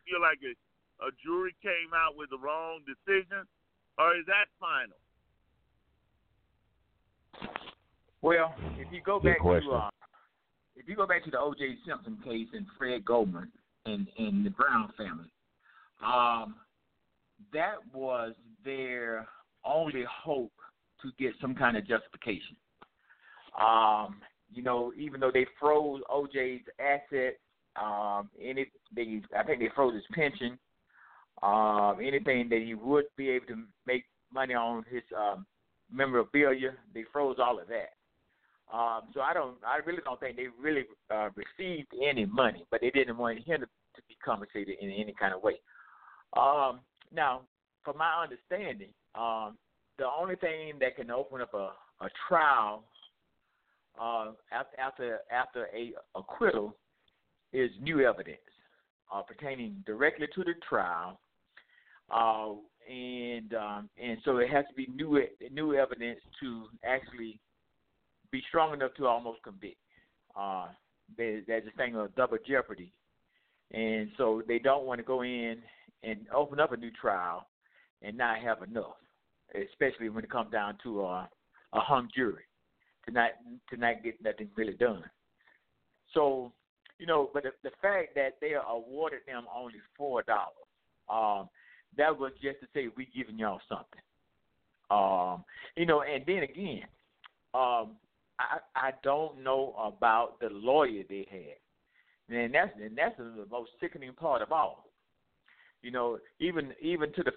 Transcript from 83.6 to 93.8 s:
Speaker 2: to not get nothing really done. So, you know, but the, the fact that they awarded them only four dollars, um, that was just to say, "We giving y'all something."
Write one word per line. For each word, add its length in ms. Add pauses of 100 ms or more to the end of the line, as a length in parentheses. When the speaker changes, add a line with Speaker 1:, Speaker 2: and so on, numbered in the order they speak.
Speaker 2:
to 80
not 260
get 200
nothing 320
really 180
done. 300 (1080)
So, 380 (460)
you 80
know, 280
but 100
the, 80 (120)
the 60 (120)
fact 340
that 260
they 120
awarded 720
them 160 (120)
only 200 (200)
four 280
dollars, 320 (540)
um, 400 (480)
that 200
was 140 (100)
just 200
to 120
say, 220
"We 200
giving 220
y'all 220 (100)
something." 320 (880)